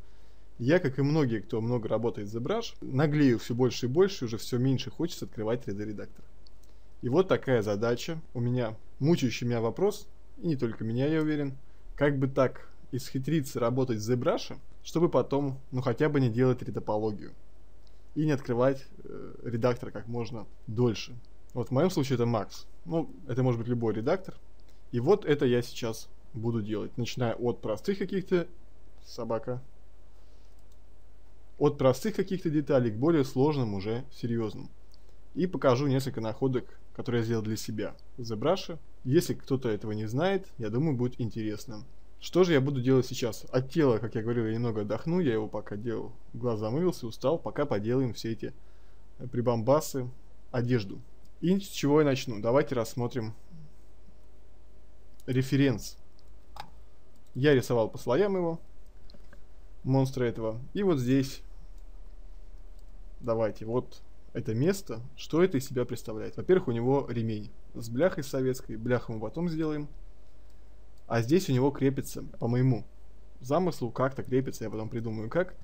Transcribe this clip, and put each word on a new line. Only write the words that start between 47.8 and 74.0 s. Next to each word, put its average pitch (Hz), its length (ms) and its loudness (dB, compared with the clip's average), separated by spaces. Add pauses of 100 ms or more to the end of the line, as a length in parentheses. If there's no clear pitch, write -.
все - 180 -4
эти, 117 220 -4 (640)
э, 131 80 -8
прибамбасы, 123 840 2 (420)
одежду. 120 480 2 (420)
И 185 180 4
с 196 80 -6
чего 143 340 4
я 147 40 6
начну? 131 360 0
Давайте 131 340 4
рассмотрим 117 580 -2 (1900)
референс. 131 720 2 (1400)
Я 143 180 8
рисовал 120 340 4
по 127 120 -6
слоям 185 360 4
его, 170 240 0 (1200)
монстра 131 400 2
этого. 113 360 -2 (140)
И 190 80 -2
вот 180 160 4
здесь, 135 460 2 (1800)
давайте, 113 460 0
вот 123 360 -2 (320)
это - 220 -2
место, 131 460 0 (140)
что - 280 2
это 185 160 4
из 127 80 -4
себя 123 180 0
представляет? 110 500 -6
Во-первых, 180 320 6
у 127 40 0
него 127 360 4
ремень 110 440 -2 (240)
с 117 140 -6
бляхой 147 340 2
советской, 127 520 -2
бляху 120 380 0
мы 110 60 -4
потом 160 300 -2
сделаем. 156 380 -2 (1160)
А 117 160 0
здесь 156 260 4
у 135 60 2
него 131 160 6
крепится, 135 540 -2 (160)
по 120 80 0
моему 123 380 4 (540)
замыслу, 143 520 0
как-то 131 320 0